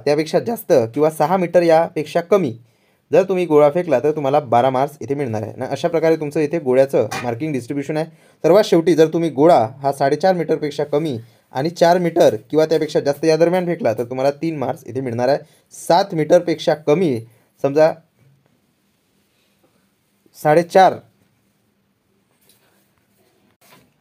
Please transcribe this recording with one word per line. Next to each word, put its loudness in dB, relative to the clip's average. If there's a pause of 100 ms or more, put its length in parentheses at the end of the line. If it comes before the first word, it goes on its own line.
त्यापेक्षा 0
जास्त -4 (200)
किंवा 2
सहा -2
मीटर 0
यापेक्षा 0
कमी -2 (560)
जर 6
तुम्ही -2
गोळा 4
फेकला, 0
तर -2
तुम्हाला 0
बारा 2
मार्क्स -4
इथे -6
मिळणार -6
आहे. -10
आणि -10
अशा -6
प्रकारे 0
तुमचं -6
इथे -2
गोळ्याचं 2 (160)
मार्किंग -6
डिस्ट्रीब्युशन -6
आहे. -4 (380)
सर्वात 4
शेवटी 2
जर 4
तुम्ही -2
गोळा 4 (100)
हा -4
साडेचार 0
मीटरपेक्षा -4
कमी -4 (320)
आणि -4
चार 2
मीटर 2
किंवा -2
त्यापेक्षा -2
जास्त -4
या 2
दरम्यान 2
फेकला, -2
तर -6
तुम्हाला -2
तीन -6
मार्क्स -6
इथे -10
मिळणार -4
आहे. 2 (340)
सात 0
मीटरपेक्षा 0
कमी, -2 (360)
समजा 2 (2500)
साडेचार, 4 (3000)